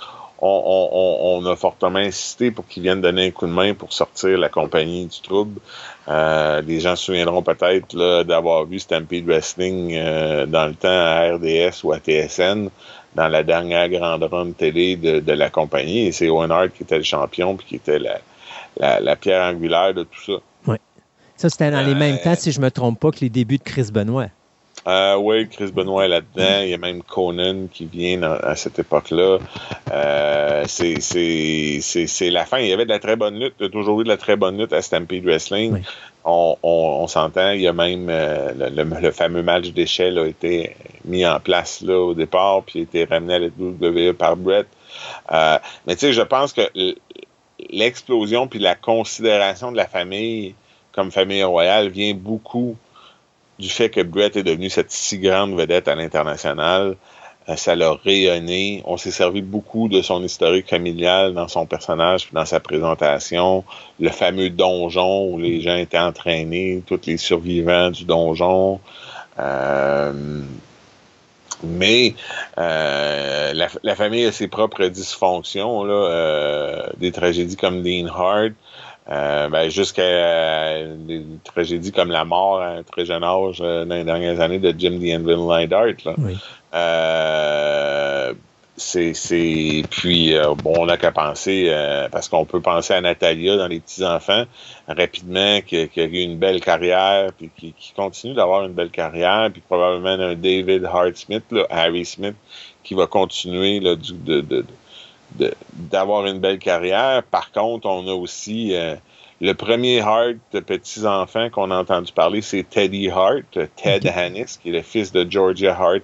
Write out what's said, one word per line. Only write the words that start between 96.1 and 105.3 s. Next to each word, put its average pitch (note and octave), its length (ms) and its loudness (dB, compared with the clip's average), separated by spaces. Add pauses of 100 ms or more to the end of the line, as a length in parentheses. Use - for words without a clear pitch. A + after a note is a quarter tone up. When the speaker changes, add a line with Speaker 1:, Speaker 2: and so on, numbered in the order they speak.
Speaker 1:
une F2 160 -4
belle F#2 240 2
carrière, F#2 800 2
puis E2 180 -16
qui, E2 160 -16
qui - 220 -20
continue G2 400 -6
d'avoir G2 320 2
une F#2 80 -10
belle F2 160 -2
carrière, F2 600 0
puis F2+ 160 -14
probablement F2+ 560 0
un F2+ 120 -2
David F#2 500 0
Hart F2 320 0
Smith, G#2+ 360 -8
là, G#2+ 180 2
Harry E2+ 340 0
Smith, G2 300 -8 (500)
qui - 80 -12
va F#2 140 2
continuer, F#2+ 760 -2
là, F2 160 2
du, D#2+ 160 -10
de, D2 300 -2
de, C2+ 240 -4 (720)